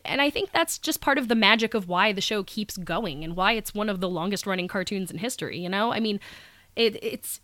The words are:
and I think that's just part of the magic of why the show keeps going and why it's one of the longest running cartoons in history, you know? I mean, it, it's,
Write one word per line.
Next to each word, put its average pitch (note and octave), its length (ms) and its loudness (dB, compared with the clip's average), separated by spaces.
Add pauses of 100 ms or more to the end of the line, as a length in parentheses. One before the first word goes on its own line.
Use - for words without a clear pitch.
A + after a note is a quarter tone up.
and - 160 0
I C#4+ 80 4
think - 240 -2
that's E4 260 0
just - 220 -4
part C#4 160 4
of C4 120 2
the A#3 60 2
magic A3 380 6
of G3 160 -2
why F#3 240 4
the G3 80 -4
show G#3 220 0
keeps - 340 -8
going E3+ 480 -4
and E3 100 -6
why F#3 180 4
it's A3 220 -4
one G#3 140 0
of G3 120 -2
the F#3 100 0
longest F3+ 360 -2
running F#3 220 0
cartoons F#3+ 420 -2
in - 80 -6
history, E3+ 400 -4
you F3 120 -4
know? G#3+ 220 2
I - 80 0
mean, G#3+ 200 0 (560)
it, A3 260 2
it's, - 420 -8